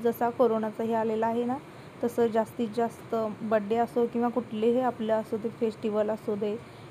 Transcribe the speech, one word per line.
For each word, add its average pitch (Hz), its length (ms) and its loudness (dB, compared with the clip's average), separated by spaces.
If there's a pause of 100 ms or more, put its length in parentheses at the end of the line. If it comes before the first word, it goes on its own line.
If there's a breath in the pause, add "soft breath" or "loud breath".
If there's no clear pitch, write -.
जसा 233 260 2
कोरोनाचा 220 540 2
हे 226 100 0
आलेला 220 340 2
आहे 233 180 0
ना, 247 100 0 (480 loud breath)
तसं 233 240 4
जास्तीत 220 400 0 (100)
जास्त 233 380 -2 (260)
बड्डे 214 340 2
असो 233 380 2
किंवा 240 160 2
कुठलेही 233 500 2
आपलं 233 340 0
असो 220 240 0
ते 226 120 -4
festival 214 600 0
असू 214 260 -2
दे 208 200 -2 (360 loud breath)